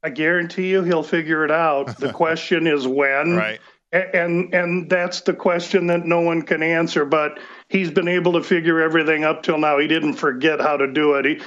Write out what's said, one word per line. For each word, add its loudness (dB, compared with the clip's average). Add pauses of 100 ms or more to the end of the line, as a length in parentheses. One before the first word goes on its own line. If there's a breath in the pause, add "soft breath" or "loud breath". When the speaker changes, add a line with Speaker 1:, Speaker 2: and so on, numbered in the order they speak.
Speaker 1:
I -6
guarantee -2
you 2
he'll 0
figure 0
it -2
out. 0
The -4
Speaker 2:
<laughs> -
Speaker 1:
question 0
is 0
when. 2
Speaker 2:
Right. -2 (340 soft breath)
Speaker 1:
A-, 0
and, 0
and 0
that's 0
the 0
question 0
that 0
no 2
one 0
can -2
answer, 0
but -2 (300 loud breath)
he's -2
been 0
able 2
to 2
figure 2
everything 2
up 0
till 0
now. 2
He 2
didn't 0
forget 0
how 0
to 0
do 2
it. 0
He, -2